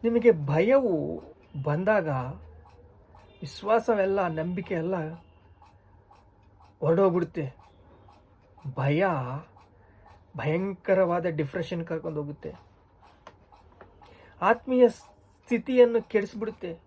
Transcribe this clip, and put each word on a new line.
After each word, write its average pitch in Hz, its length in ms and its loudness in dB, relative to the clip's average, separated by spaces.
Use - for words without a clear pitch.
ನಿಮಗೆ 233 280 4
ಭಯವು 165 920 2
ಬಂದಾಗ 175 460 0
ವಿಶ್ವಾಸವೆಲ್ಲ, 196 840 0
ನಂಬಿಕೆ 175 480 -4
ಎಲ್ಲ 165 380 -4
ಹೊರಡೋಗ್ಬಿಡುತ್ತೆ. 165 720 2
ಭಯ 143 300 0
ಭಯಂಕರವಾದ 175 880 0
ಡಿಪ್ರೆಷನ್ 165 600 -4
ಕರ್ಕೊಂಡು 160 360 -8
ಹೋಗುತ್ತೆ, 147 340 -12
ಆತ್ಮೀಯ 240 480 4
ಸ್ಥಿತಿಯನ್ನು - 1200 0
ಕೆಡಿಸ್ಬಿಡುತ್ತೆ. 202 760 -6